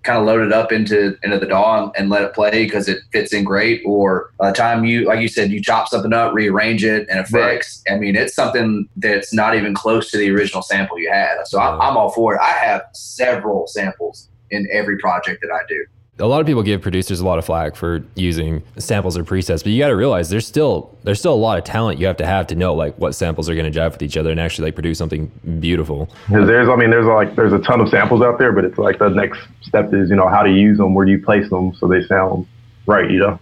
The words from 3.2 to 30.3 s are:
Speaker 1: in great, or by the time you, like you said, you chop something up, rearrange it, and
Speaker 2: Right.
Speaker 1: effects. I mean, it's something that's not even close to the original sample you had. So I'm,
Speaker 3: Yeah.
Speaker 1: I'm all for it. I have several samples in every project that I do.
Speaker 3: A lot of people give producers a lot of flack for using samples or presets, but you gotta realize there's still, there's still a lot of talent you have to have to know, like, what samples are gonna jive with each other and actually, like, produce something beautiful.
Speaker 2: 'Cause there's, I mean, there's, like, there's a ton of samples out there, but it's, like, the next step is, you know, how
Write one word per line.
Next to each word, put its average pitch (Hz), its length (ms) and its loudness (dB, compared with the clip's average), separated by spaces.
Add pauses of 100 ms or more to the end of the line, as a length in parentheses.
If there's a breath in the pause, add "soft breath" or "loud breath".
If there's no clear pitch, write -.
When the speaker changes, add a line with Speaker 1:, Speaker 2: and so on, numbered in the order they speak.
Speaker 1:
in 101 80 0
great, 98 420 0
or 98 540 0
by 98 140 0
the - 40 -4
time 117 280 2
you, 117 200 0
like 110 140 2
you 113 80 -2
said, 104 240 0
you 104 100 -4
chop 110 280 0
something 113 240 -2
up, 117 200 0
rearrange 107 520 0
it, 107 260 0
and 95 80 -2
Speaker 2:
Right. 95 80 -4 (280)
Speaker 1:
effects. - 360 -8
I 98 60 0
mean, 101 180 -2
it's 123 180 -2
something 110 540 0 (100)
that's 101 380 -2
not 110 220 2
even 101 180 -2
close 110 380 0
to - 60 -4
the 104 120 2
original 98 320 0
sample 98 380 -4
you 80 100 -4
had. 98 360 0
So 98 120 -4
I'm, 120 220 0
Speaker 3:
Yeah. 123 80 2
Speaker 1:
I'm - 80 0
all 107 140 2
for 110 260 0
it. - 40 -2
I - 120 2
have 107 300 0 (100)
several 107 760 -2
samples 95 600 -8 (240)
in 101 200 -4
every 101 260 -2
project 92 440 -4
that 85 100 -10
I 80 160 -6
do. 82 160 -8 (340)
Speaker 3:
A - 80 -4
lot 135 140 2
of 160 60 0
people 135 160 2
give 101 180 0
producers 92 400 -4
a 92 60 -2
lot 87 120 0
of 82 60 -4
flack 82 320 -4
for 85 260 -4 (120)
using 82 480 -2 (160)
samples 92 400 -2
or 85 60 -4
presets, 90 380 -2
but - 40 -6
you 107 120 0
gotta 143 160 2
realize 92 360 0
there's 107 160 -2
still, 127 580 -2
there's 101 140 0
still 165 160 0
a - 20 2
lot 110 220 0
of 85 60 -6
talent 110 360 -2
you 92 60 0
have 92 100 0
to - 80 -4
have 92 220 0
to - 80 -8
know, 90 180 0
like, 78 240 -2
what 78 180 -4
samples 82 360 -4
are 82 40 -2
gonna 80 160 -2
jive 80 220 -2
with - 80 -18
each 76 160 -6
other 80 140 0
and 80 100 -2
actually, 82 280 -4
like, 78 60 -6
produce 80 220 -4
something 78 340 -6 (300)
beautiful. 78 480 -2 (200 loud breath)
Speaker 2:
'Cause 101 180 4
there's, 117 240 4
I 127 60 4
mean, 117 120 4
there's, 113 160 4
like, 107 320 4
there's 110 160 4
a 98 60 4
ton 120 240 2
of - 80 2
samples 110 320 4
out 120 160 4
there, 127 120 4
but 98 140 2
it's, - 140 -4
like, 101 200 0
the 104 120 4
next 98 300 -2 (200)
step - 320 0
is, 98 160 2
you 101 80 4
know, 92 100 4
how 101 160 4